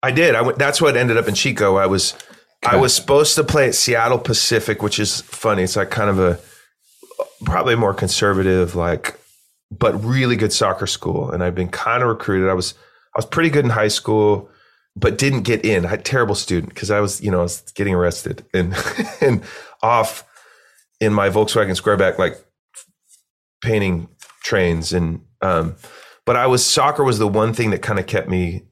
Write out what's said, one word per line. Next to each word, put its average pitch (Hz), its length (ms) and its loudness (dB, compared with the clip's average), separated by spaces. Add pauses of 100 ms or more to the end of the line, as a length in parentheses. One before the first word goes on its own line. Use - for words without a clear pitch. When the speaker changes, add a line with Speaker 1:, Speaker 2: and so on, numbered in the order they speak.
Speaker 1:
I 131 100 0
did. 147 240 4
I 113 60 2
went, 127 180 0
that's 143 220 2
what 143 140 4
ended 120 220 2
up 113 100 2
in 101 80 -2
Chico. 104 400 2
I 98 100 2
was, 95 280 0 (520)
I 120 40 2
Speaker 2:
Okay. 123 100 4
Speaker 1:
was 127 160 2
supposed 147 400 2
to 156 80 0
play 143 240 2
at - 80 -2
Seattle 117 440 2
Pacific, 110 640 0
which 104 180 -2
is 104 220 -2
funny. 101 420 -2
It's, 92 120 -2
like, 98 160 0
kind 104 180 0
of 95 100 2
a, 87 200 2 (1040)
probably 127 280 2
a 113 40 2
more 104 160 2
conservative, 95 840 2
like, 85 440 -4 (500)
but 104 340 0
really 123 340 0
good 104 160 0
soccer 95 340 0
school. 90 440 -4
And 87 120 -4
I'd 90 120 -2
been 90 140 -4
kinda 120 360 -2
recruited. 98 440 0
I 95 40 2
was, 92 200 -4 (420)
I - 20 -2
was 113 80 -4
pretty 165 240 0
good 143 160 2
in 117 60 0
high 107 180 0
school, 104 600 0 (460)
but 101 220 0
didn't 135 240 0
get 110 240 -2
in. 95 200 0
I 85 40 -4
had 104 100 -4
a - 40 -16
terrible 120 320 -2
student - 400 -4
'cause - 160 -10
I 104 100 2
was, 98 200 -4
you 104 100 -2
know, 90 80 0
I 87 40 0
was - 180 -6 (140)
getting 101 200 -2
arrested - 580 -4
and, 90 200 0 (260)
<laughs> - 220 -6
and 131 200 2 (400)
off 113 420 0 (760)
in 107 140 2
my 101 160 2
Volkswagen 104 500 0
Squareback, 95 400 2
like, 90 180 0 (1300)
painting 98 440 0 (360)
trains. 85 500 0
And, 82 280 -2 (200)
um, 85 340 0 (500)
but 120 100 2
I 123 120 2
was, 127 180 2
soccer 147 380 2
was 120 160 2
the 107 80 2
one 110 260 0
thing 113 180 0
that 92 100 -2
kinda 98 220 -2
kept - 260 -4
me 90 420 -2